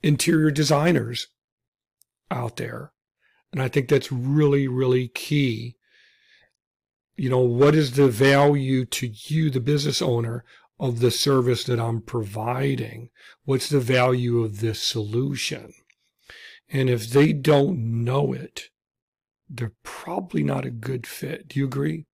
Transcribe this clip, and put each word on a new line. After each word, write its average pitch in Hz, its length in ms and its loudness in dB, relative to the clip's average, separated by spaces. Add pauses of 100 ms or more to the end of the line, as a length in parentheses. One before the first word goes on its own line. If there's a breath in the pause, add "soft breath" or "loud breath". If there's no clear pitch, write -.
interior 156 480 2
designers 143 760 0 (1040)
out 120 240 -6
there. - 360 -12 (600)
And 131 100 -4
I 127 60 -2
think 131 220 -2
that's 139 220 2
really, 139 560 2
really 127 420 0
key. 120 680 -2 (1400 soft breath)
You 131 120 -2
know, 127 100 2
what 127 360 4
is 147 160 2
the 139 160 6
value 135 760 4
to - 220 -6 (180)
you, 156 240 0
the 127 100 0
business 143 420 0
owner, 117 440 -2 (340 soft breath)
of 120 200 -4
the 120 120 4
service 127 540 0
that 120 140 -2
I'm 117 220 -2
providing? 113 1080 -6 (360 soft breath)
What's 135 240 -2
the 143 100 2
value 123 640 2
of 104 180 -6
this 113 200 -4
solution? 113 920 -4 (920 loud breath)
And 135 220 0
if 117 220 -2
they 147 220 6
don't 139 720 2
know 131 300 0
it, - 360 -12 (760)
they're 117 260 -8 (100)
probably 175 580 -6
not 139 240 -2
a 127 60 -8
good 120 340 -8
fit. - 440 -12
Do 135 100 -4
you 139 60 2
agree? 147 480 -4